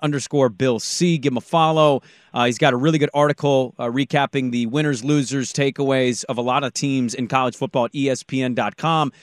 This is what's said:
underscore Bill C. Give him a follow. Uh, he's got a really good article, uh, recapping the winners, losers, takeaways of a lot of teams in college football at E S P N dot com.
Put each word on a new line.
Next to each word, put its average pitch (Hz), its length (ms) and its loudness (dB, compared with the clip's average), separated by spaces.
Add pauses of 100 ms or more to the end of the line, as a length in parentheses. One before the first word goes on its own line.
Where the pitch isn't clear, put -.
underscore 143 460 0
Bill 117 300 0
C. 170 380 0
Give 135 160 -2
him 120 40 -4
a 110 40 -4
follow. 160 640 2 (300)
Uh, 120 120 2
he's 123 120 0
got 147 140 4
a 123 60 0
really 156 200 2
good 143 160 2
article, 143 640 2
uh, 127 100 -4
recapping 135 640 0
the 120 160 0
winners, 139 360 -2
losers, 139 480 0
takeaways 135 760 0
of 123 120 -4
a 123 40 -4
lot 127 220 0
of 127 100 -6
teams 135 400 -2
in 123 140 -6
college 131 300 -2
football 127 280 -2
at 117 100 -10
E 139 140 -2
S 127 140 -4
P 131 180 -4
N 127 120 -2
dot 107 240 -4
com. 156 340 0 (120)